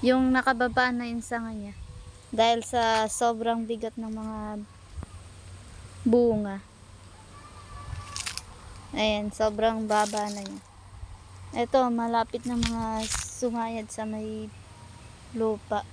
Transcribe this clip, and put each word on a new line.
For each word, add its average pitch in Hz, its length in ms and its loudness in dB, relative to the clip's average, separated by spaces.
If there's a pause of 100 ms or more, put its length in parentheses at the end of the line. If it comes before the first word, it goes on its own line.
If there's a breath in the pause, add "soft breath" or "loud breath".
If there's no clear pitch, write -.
Yung 254 240 6
nakababa 254 640 4
na 240 160 -2
yung 233 160 -4
sanga 226 320 -4
niya. 202 160 -8 (560)
Dahil 233 320 6
sa 226 480 4
sobrang 233 560 2
bigat 220 320 -4
ng 220 160 -6
mga 214 480 -6 (1400)
bunga. 220 560 4 (2250)
Ayan, 208 400 2
sobrang 220 560 2
baba 208 400 2
na 202 160 -8
niya. 196 160 -10 (1040)
Ito, 254 240 4
malapit 233 560 0
na 247 80 -2
mga 226 560 0
sumayad 226 800 -4
sa 220 160 -6
may 214 400 -6 (880)
lupa. 220 480 0 (120)